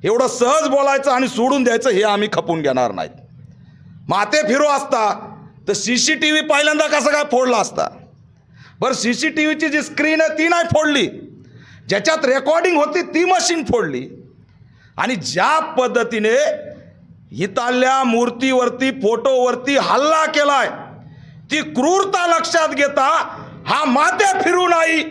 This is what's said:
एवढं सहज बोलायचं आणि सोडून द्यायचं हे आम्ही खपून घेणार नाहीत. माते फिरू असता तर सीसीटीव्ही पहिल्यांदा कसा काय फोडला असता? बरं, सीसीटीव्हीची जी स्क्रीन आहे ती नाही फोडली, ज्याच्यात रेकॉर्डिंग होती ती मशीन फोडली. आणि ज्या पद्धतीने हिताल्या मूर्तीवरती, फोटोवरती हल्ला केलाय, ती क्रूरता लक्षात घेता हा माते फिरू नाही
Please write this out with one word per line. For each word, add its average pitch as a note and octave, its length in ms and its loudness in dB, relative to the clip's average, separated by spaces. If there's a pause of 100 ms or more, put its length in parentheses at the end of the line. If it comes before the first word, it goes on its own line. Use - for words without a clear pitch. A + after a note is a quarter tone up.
एवढं A#3+ 260 2
सहज C#4+ 400 2
बोलायचं C#4 420 2
आणि B3+ 160 2
सोडून B3+ 360 0
द्यायचं A#3 260 2
हे G3+ 140 2
आम्ही G#3 300 0
खपून E3 280 -2
घेणार B2+ 300 0
नाहीत. D#2+ 180 -8 (1000)
माते G#3 340 2
फिरू C4 220 2
असता C4+ 360 0 (680)
तर G3+ 80 -2
सीसीटीव्ही D4+ 680 0
पहिल्यांदा D4+ 460 2
कसा D4 220 0
काय D4 200 0
फोडला B3 260 2
असता? - 300 -2 (920)
बरं, B3+ 140 0
सीसीटीव्हीची D4+ 760 -2
जी D4 120 -2
स्क्रीन D#4 400 -2
आहे D#4 160 0
ती D#4+ 100 0
नाही E4+ 180 2
फोडली, D4+ 400 0 (840)
ज्याच्यात D4 360 0
रेकॉर्डिंग D4+ 520 2
होती D4+ 260 0
ती E4+ 220 0
मशीन F4 400 0
फोडली. D3+ 420 -4 (920)
आणि A3+ 180 -2
ज्या F#3 440 0 (120)
पद्धतीने A3+ 640 0 (960)
हिताल्या B3 720 0
मूर्तीवरती, B3 840 0 (100)
फोटोवरती B3 760 0
हल्ला D#4 480 2
केलाय, C#4+ 420 2 (840)
ती D4 120 -2
क्रूरता F#4 680 0
लक्षात E4 400 2
घेता C#4 420 2 (540)
हा C4+ 200 0
माते F4 460 2 (100)
फिरू F4+ 260 2
नाही D#4+ 440 2